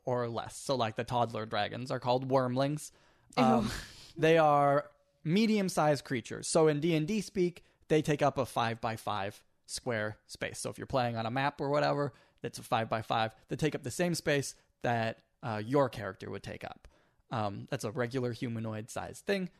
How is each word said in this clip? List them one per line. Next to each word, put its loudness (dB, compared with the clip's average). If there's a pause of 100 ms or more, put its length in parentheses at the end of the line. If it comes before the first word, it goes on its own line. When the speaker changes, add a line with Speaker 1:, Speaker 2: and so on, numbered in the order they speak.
Speaker 1:
or 0
less. -6
So, -2
like, 0
the -2
toddler 0
dragons -2
are -4
called 2
wormlings. 0 (460)
Speaker 2:
Ew. 4
Speaker 1:
Um, 4 (240)
<laughs> -20
they 6
are 6 (360)
medium-sized 4
creatures. -6
So 6
in 2
D 2
and 2
D 0
speak, -2 (240)
they 6
take 0
up 2
a 0
five-by-five -4 (240)
square -4 (100)
space. -8
So -6
if -14
you're -8
playing 0
on -4
a -2
map -2
or -2
whatever, 0 (260)
that's -10
a -14
five-by-five. -2 (160)
They -6
take 0
up -8
the -6
same 0
space -2 (280)
that, -2 (200)
uh, -4
your 2
character -10
would -8
take -12
up. -14 (440)
Um, -4
that's -6
a -4
regular -2
humanoid-sized -8
thing. -2